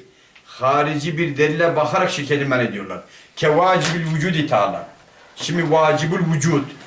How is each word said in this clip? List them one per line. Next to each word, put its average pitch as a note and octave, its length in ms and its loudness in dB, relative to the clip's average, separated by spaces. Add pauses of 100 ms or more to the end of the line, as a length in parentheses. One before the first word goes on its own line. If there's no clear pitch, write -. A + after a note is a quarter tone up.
(460)
harici D3 720 -2
bir D3 200 -2
delile D3+ 380 2
bakarak F3+ 360 0
şirketi C#3+ 340 -2
men B2+ 140 0
ediyorlar. G2 420 -6 (340)
Ke D3+ 220 2
vacibil E3 580 2
vücudi D#3 320 0
Teala. G2+ 400 0 (480)
Şimdi D#3+ 360 -2
vacibul D#3+ 640 2
vücud. D3+ 300 2 (240)